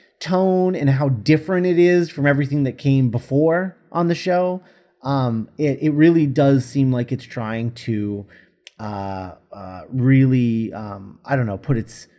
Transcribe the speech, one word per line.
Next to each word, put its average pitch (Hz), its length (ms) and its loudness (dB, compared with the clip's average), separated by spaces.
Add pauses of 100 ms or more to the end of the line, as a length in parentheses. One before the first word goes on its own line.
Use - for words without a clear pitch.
(200)
tone 185 540 0
and 143 160 0
how 135 180 2
different 156 580 0
it 175 120 2
is 175 320 4
from 143 160 -2
everything 143 380 0
that 127 140 -4
came 135 320 2
before 160 640 0 (160)
on 170 160 0
the 170 60 2
show. 180 480 -2 (400)
Um, 127 460 -2 (100)
it, 135 240 0
it 156 80 2
really 156 360 4
does 139 380 2
seem 131 280 0
like 123 200 -2
it's 123 120 -8
trying 113 480 -6
to, 104 540 -6 (520)
uh, 98 540 -10 (200)
uh, 92 360 -16
really, 127 840 2
um, 98 520 -14
I 139 120 -2
don't 123 100 0
know, 98 120 -6
put 135 180 -2
its, - 300 -10 (120)